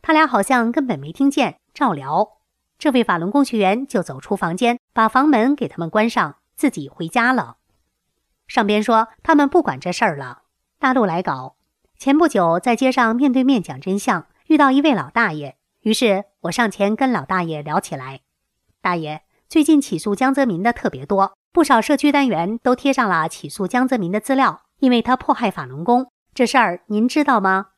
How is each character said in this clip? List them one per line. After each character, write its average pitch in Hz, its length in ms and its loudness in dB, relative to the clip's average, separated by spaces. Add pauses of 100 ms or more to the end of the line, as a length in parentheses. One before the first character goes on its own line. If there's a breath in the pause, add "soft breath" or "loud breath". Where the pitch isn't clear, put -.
他 - 100 0
俩 311 140 4
好 240 160 0
像 240 300 2
根 277 140 -2
本 196 120 -4
没 143 140 -12
听 277 180 2
见， 269 300 -2 (120)
照 247 200 -2
聊。 151 460 -4 (400)
这 311 140 0
位 240 120 2
法 180 140 0
轮 170 120 -4
功 285 140 2
学 233 140 -4
员 214 280 0
就 202 160 -2
走 139 180 -12
出 - 140 -6
房 180 220 -4
间， 240 220 -2 (140)
把 220 160 2
房 269 200 2
门 262 260 2
给 180 140 -6
他 - 100 -12
们 165 120 -6
关 214 180 0
上， 175 280 -4 (200)
自 285 140 0
己 143 180 -12
回 - 180 -10
家 240 260 0
了。 190 240 -4 (920)
上 226 200 0
边 208 160 2
说 226 260 2 (140)
他 330 120 2
们 285 140 4
不 339 140 2
管 135 160 -4
这 180 140 -6
事 - 120 -2
儿 170 120 0
了。 131 260 -14 (360)
大 262 160 0
陆 247 100 2
来 175 180 -2
稿， 131 340 -8 (420)
前 277 180 2
不 330 100 4
久 170 320 2
在 233 160 0
街 262 160 0
上 240 240 0
面 262 180 2
对 254 120 2
面 254 180 2
讲 139 180 -12
真 190 180 -4
相， 196 280 -2 (200)
遇 311 100 4
到 285 140 4
一 262 100 2
位 285 140 2
老 151 160 -6
大 226 220 0
爷， 143 240 -10 (240)
于 220 120 0
是 208 320 0 (180)
我 175 100 -4
上 226 180 0
前 202 240 -2
跟 262 160 0
老 185 140 -4
大 185 180 -2
爷 156 200 -8
聊 151 180 -2
起 - 160 -12
来。 131 240 -14 (600)
“大 180 140 -2
爷， 156 280 -8 (260)
最 - 160 2
近 311 160 4
起 175 180 -6
诉 202 160 -4
江 262 180 0
泽 269 140 0
民 180 160 -4
的 226 100 0
特 - 160 -6
别 135 160 -8
多， 196 320 0 (160)
不 339 120 4
少 277 180 4
社 294 140 0
区 294 160 2
单 277 160 2
元 190 300 -2
都 247 180 0
贴 277 160 0
上 247 160 0
了 165 200 0
起 - 200 -12
诉 190 180 -6
江 247 220 0
泽 254 100 0
民 180 140 -4
的 214 80 -2
资 262 160 -2
料， 240 260 0 (160)
因 269 100 2
为 240 140 4
他 254 140 0
迫 - 180 -2
害 226 160 -2
法 151 160 -12
轮 131 160 -12
功。 247 300 0 (200)
这 247 140 0
事 233 100 -2
儿 196 300 0
您 214 220 0
知 - 160 0
道 202 160 2
吗？” 190 380 -2